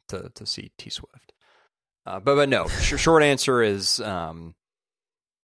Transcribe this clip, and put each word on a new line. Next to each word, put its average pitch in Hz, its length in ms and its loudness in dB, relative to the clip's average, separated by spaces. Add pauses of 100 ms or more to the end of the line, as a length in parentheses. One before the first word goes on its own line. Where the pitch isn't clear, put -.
to, 95 260 -12
to - 100 -20
see - 340 -10
T - 120 -18
Swift. - 420 -16 (720)
Uh, 95 140 -10
but, 127 160 2
but 143 140 4
no, 107 180 0
sh-, - 340 -2
short 160 220 6
answer 131 400 2
is, 98 380 0
um, 82 560 -8 (1000)